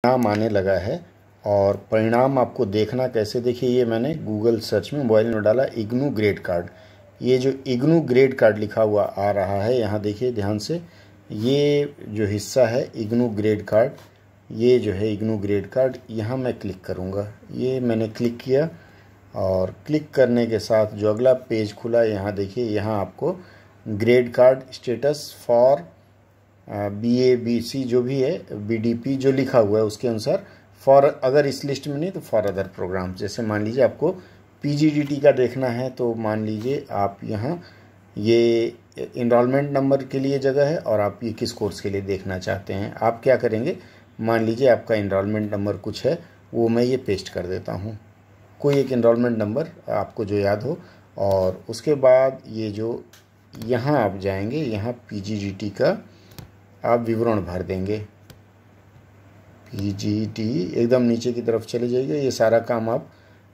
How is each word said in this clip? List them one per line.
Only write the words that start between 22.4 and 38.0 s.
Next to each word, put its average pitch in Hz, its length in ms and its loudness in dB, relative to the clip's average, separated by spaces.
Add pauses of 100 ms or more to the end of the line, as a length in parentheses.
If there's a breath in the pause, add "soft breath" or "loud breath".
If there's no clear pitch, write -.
यहाँ 107 360 -2
आपको 143 340 -4 (500 loud breath)
ग्रेड 117 480 2
कार्ड 131 260 6 (140)
स्टेटस 139 640 -4 (100)
for, 123 340 6 (880)
अ, 104 220 -4
बीए, 120 460 2
बीसी 117 480 -4
जो 123 180 2
भी 131 200 -2
है, 156 160 0 (300)
बीडीपी 117 500 -2
जो 135 140 4
लिखा 131 280 2
हुआ 107 200 4
है 110 60 2
उसके 107 220 -6
अनुसार 120 360 -2 (400 loud breath)
for, 139 200 8 (200)
अगर 139 220 4
इस 135 200 -4
लिस्ट 139 220 -6
में 143 100 -6
नहीं 170 140 -4
तो 180 100 -12
for - 220 0
other 95 280 -2
program। 92 440 -6
जैसे 107 280 -6
मान 107 200 -2
लीजिए 117 200 0
आपको 143 280 2 (520 loud breath)
पीजीडीटी 147 540 2
का 139 140 6
देखना 127 360 2
है 123 220 -2
तो 123 260 -2
मान 110 300 -2
लीजिए 110 460 -4
आप 101 320 -2
यहाँ 117 380 -6 (540 loud breath)